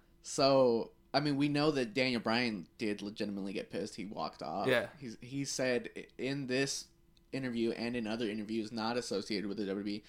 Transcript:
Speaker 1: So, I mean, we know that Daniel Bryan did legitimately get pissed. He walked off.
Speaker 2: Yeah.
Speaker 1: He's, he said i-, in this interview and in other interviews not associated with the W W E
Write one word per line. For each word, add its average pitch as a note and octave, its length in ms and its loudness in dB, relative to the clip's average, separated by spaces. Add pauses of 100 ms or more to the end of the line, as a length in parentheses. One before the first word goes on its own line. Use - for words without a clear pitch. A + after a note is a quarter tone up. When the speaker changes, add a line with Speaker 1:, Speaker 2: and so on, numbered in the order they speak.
(220)
Speaker 1:
So, C3+ 680 4 (240)
I C#3 60 4
mean, D3 160 2
we D3 120 4
know D3 220 4
that B2+ 240 0
Daniel B2+ 260 2
Bryan A2+ 460 2 (100)
did G#2 240 0
legitimately G2+ 540 -4
get - 160 -6
pissed. F#2+ 240 -4
He F#2+ 100 -8
walked - 380 -6
off. E2+ 240 -2
Speaker 2:
Yeah. A#2+ 220 2 (100)
Speaker 1:
He's, A2+ 240 -10
he C#3 240 -6
said B2+ 500 0
i-, - 100 -8 (120)
in C3+ 280 -2
this C3 400 0 (460)
interview A#2 380 0
and A#2+ 260 -2
in A2+ 100 -2
other A2+ 220 0
interviews A2 420 -2
not A#2 280 -2
associated G#2 480 -2
with G2 100 -4
the G#2+ 80 -2
W G2 180 -2
W G#2 140 -4
E A2 120 -12